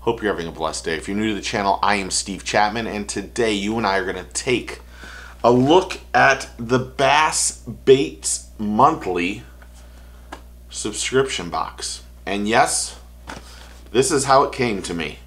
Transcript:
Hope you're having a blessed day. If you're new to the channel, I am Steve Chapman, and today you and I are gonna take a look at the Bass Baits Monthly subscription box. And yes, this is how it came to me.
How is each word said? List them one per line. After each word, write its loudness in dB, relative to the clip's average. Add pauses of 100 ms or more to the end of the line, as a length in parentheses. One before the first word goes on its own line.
Hope -2
you're 0
having -4
a -8
blessed -6
day. -2
If -8
you're -4
new 0
to -2
the -6
channel, -2
I 2
am -4
Steve -6
Chapman, 2
and -6
today -2
you -2
and -2
I 0
are -2
gonna -6 (100)
take -4 (640)
a 6
look 4 (160)
at 4
the 0
Bass 0 (220)
Baits 2 (140)
Monthly 0 (1300)
subscription -2
box. -8 (200)
And -2
yes, 2 (960)
this 2
is 0
how 6
it -4
came -2
to -6
me. -6